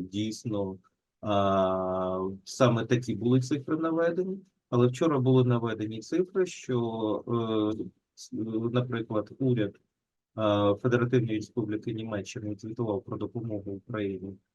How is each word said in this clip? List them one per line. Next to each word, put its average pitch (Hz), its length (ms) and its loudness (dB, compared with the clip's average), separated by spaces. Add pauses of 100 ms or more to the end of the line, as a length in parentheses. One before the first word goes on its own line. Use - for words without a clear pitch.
(120)
дійсно, 104 680 -4 (440)
а, 92 1080 2 (140)
саме 113 420 2
такі 113 300 0
були 120 260 4
цифри 151 360 -2
наведені. 170 600 0 (320)
Але 123 180 6
вчора 143 320 2
були 131 240 6
наведені 110 580 0
цифри, 180 440 0
що, 113 800 -2 (560)
е, 92 40 -4 (320)
с-, - 200 -14 (360)
наприклад, 117 680 -2
уряд, 113 400 0 (560)
а, 104 460 4
Федеративної 120 560 2
Республіки 107 560 -4
Німеччини 110 600 -6
звітував 107 460 -4
про 107 160 -8
допомогу 104 540 -6
Україні 98 640 -8 (180)